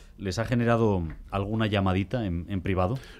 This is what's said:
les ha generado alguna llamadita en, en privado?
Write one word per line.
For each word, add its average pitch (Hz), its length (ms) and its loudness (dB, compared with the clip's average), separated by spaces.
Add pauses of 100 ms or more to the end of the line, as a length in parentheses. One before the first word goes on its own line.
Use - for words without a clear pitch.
(180)
les 95 200 -6
ha 113 80 0
generado 113 600 2 (240)
alguna 107 340 0
llamadita 98 640 2
en, 85 220 -4
en 98 120 -4
privado? 92 380 0 (200)